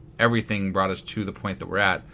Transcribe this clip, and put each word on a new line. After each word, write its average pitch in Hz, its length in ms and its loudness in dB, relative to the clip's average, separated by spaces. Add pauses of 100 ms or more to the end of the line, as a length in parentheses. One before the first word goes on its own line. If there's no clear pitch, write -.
(200)
everything 107 540 2
brought 95 180 2
us 90 100 -6
to - 220 -6
the 95 80 -6
point 95 280 -6
that 92 100 -10
we're 90 80 -2
at. 95 240 4 (120)